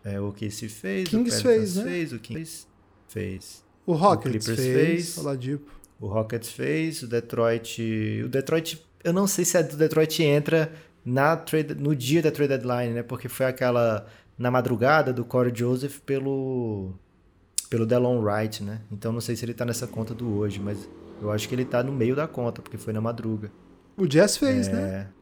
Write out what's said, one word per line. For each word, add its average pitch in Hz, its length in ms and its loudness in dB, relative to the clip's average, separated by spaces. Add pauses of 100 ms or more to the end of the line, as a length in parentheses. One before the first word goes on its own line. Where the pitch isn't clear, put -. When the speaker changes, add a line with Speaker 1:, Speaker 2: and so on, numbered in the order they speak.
Speaker 1:
É, 101 160 -4
o 101 100 -4
O 101 40 -8
K 107 160 -8
C 110 180 -10
fez, 185 420 -6
Speaker 2:
Kings 233 300 2
Speaker 1:
o 208 40 -2
Pelicans 220 300 4
Speaker 2:
fez, - 20 -4
né? 202 80 0
Speaker 1:
fez, 175 300 -4
o 117 60 -8
Kings - 460 -10 (420)
fez. 95 560 -10 (220)
Speaker 2:
O 180 80 2
Rockets 165 320 4
Speaker 1:
O 110 200 -2
Clippers 113 140 0
Speaker 2:
fez, 131 280 4
Speaker 1:
fez. 170 300 -2
Speaker 2:
Oladipo. 143 540 -6 (280)
Speaker 1:
O 107 80 -8
Rockets 110 420 -2
fez, 156 540 -2
o 123 40 -10
Detroit, 113 1160 0
o 123 40 -6
Detroit, 156 540 -2 (200)
eu 170 100 2
não 196 140 2
sei 185 180 0
se 185 120 2
a 170 40 6
do 147 160 -2
Detroit 156 460 4
entra 156 480 4 (340)
na 135 320 4
trade, 156 380 -2
no 147 200 2
dia 135 260 2
da 156 100 4
trade 143 260 0
deadline, 123 360 -2
né? 120 100 -4
Porque 123 260 -10
foi - 160 -2
aquela, 120 640 2 (300)
na 123 140 0
madrugada 127 640 4
do 117 120 -2
Corey 123 300 2
Joseph 127 500 -2
pelo, 131 880 -2 (760)
pelo 113 160 2
Delon 123 360 4
Wright, 107 420 -2
né? 107 180 -8 (100)
Então 110 200 -4
não 117 100 -4
sei 120 140 -4
se 110 100 -8
ele 117 80 -6
tá 120 120 -4
nessa 120 220 -2
conta 113 260 -6
do 110 240 -2
hoje, 101 240 -2
mas 101 280 -6 (320)
eu 104 100 -4
acho 107 160 -2
que 127 80 -4
ele 127 100 0
tá 123 180 0
no 131 100 -2
meio 127 220 2
da 151 120 -2
conta, 117 340 -4
porque - 160 -14
foi 110 160 -8
na 107 80 -2
madruga. 110 500 -4 (460)
Speaker 2:
O 196 100 2
Jazz 165 300 6
fez, 262 300 2
Speaker 1:
É, 190 60 0
Speaker 2:
né? 196 340 -4 (140)